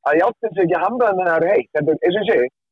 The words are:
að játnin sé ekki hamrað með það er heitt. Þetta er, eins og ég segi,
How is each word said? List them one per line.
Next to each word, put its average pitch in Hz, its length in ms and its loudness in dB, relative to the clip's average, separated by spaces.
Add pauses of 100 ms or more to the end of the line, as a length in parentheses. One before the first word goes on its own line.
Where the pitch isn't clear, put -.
að 151 140 2
játnin 208 360 -2
sé 185 100 0
ekki 170 160 0
hamrað 208 380 0
með 180 100 -2
það 165 80 2
er 165 120 0
heitt. 208 220 0
Þetta 151 220 0
er, 147 60 -4
eins 175 160 0
og 214 80 -2
ég 196 80 0
segi, 127 180 2 (240)